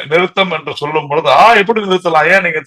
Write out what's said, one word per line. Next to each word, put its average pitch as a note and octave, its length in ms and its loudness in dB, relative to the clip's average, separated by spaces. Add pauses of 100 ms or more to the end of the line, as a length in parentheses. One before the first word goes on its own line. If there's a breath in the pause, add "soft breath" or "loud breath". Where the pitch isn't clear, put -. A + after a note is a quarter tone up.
நிறுத்தம் F#3 420 0
என்று D3+ 260 -8
சொல்லும் D3+ 320 -4
பொழுது, D3 200 -2
"ஆ, F#3 260 6
எப்படி G#3+ 260 0
நிறுத்தலாம், F3 520 0
ஏன் F#3+ 100 4
நீங்க D#3+ 240 -4